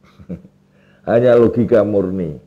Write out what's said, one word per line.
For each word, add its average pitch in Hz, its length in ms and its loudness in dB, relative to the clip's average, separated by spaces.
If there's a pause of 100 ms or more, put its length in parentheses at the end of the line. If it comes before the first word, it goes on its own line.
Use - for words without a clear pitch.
(300)
<laughs> - 800 -16
hanya 120 260 2
logika 117 460 2
murni. 92 640 -4